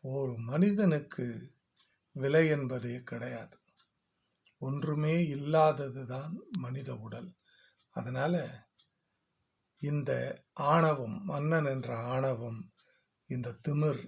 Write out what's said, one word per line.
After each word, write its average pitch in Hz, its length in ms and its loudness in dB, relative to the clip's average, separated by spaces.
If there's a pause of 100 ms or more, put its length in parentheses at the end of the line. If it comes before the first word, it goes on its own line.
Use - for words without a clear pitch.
ஒரு 135 340 -4
மனிதனுக்கு 156 880 2 (880)
விலை 139 320 6
என்பதே 127 540 0
கிடையாது. 120 540 -10 (1040)
ஒன்றுமே 147 540 0 (120)
இல்லாதது 143 800 4
தான் 139 280 -6 (240)
மனித 127 360 -6
உடல். 107 360 -10 (680)
அதனால 131 380 -2 (1500)
இந்த 147 300 -2 (400)
ஆணவம், 143 720 2
மன்னன் 151 400 0
என்ற 131 260 -2 (120)
ஆணவம், 120 580 -2 (680)
இந்த 120 320 -4
திமிர் 147 460 0